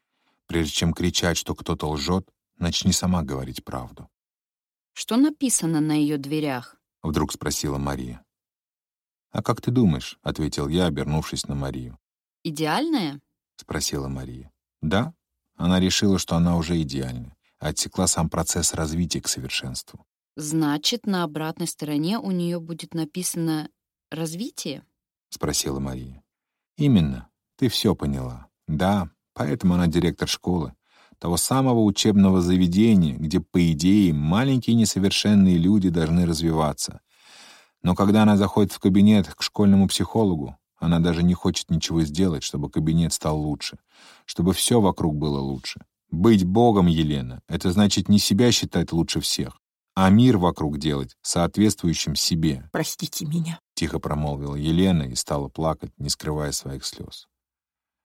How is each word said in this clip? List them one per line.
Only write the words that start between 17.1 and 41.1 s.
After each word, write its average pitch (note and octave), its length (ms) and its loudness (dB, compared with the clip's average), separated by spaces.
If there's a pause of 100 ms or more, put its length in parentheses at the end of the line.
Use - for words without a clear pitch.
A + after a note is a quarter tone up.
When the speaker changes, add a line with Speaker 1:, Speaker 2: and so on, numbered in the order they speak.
Speaker 1:
отсекла - 480 -4
сам E2 240 0
процесс E2 440 -2
развития D#2 460 -4
к - 80 -8
совершенству». - 800 -8 (300)
Speaker 2:
«Значит, D3+ 680 -2
на F#3+ 180 0
обратной D#3 420 -6
стороне D#3 520 -4
у G3 120 -8
нее F3 300 -4
будет E3 340 -14
написано D#3+ 760 -6 (420)
«развитие»?» E3 720 -10 (480)
Speaker 1:
спросила C#2+ 500 -6
Мария. B1+ 420 -10 (540)
«Именно. F2 520 2 (280)
Ты C3 120 0
все A2 260 0
поняла. B1+ 520 -6 (200)
Да, F#2 440 0 (240)
поэтому F2 400 0
она F2 120 2
директор E2+ 420 0
школы, E2 440 -4 (460)
того E2+ 180 -2
самого B2+ 480 2
учебного G2 560 6
заведения, F2+ 760 4
где, D#2+ 240 -2
по E2+ 320 2
идее, F2+ 420 4
маленькие A#2 600 2
несовершенные G2 840 4
люди F#2+ 320 4
должны E2 360 2
развиваться. D#2+ 760 -2 (840)
Но F2+ 120 2
когда G2+ 280 4
она G#2+ 140 6
заходит G2 360 2
в - 60 -12
кабинет G2+ 560 4
к - 80 -16
школьному G2 460 4
психологу, E2+ 680 -2 (220)
она E2+ 200 2
даже E2+ 240 2